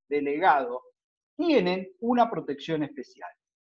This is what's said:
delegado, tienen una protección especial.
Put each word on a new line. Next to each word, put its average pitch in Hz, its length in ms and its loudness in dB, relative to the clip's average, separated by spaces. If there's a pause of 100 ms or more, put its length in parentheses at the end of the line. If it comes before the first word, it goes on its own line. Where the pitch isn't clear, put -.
delegado, 143 720 2 (540)
tienen 190 520 2 (120)
una 240 300 2
protección 156 540 -4
especial. 139 460 -14 (340)